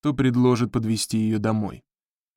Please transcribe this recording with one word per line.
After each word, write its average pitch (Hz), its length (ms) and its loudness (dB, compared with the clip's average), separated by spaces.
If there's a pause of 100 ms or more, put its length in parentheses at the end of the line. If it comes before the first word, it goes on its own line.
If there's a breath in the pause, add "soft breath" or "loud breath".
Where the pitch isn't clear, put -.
то 147 120 -2
предложит 123 600 2
подвезти 110 460 -2
ее 110 200 0
домой. 107 460 -4 (520)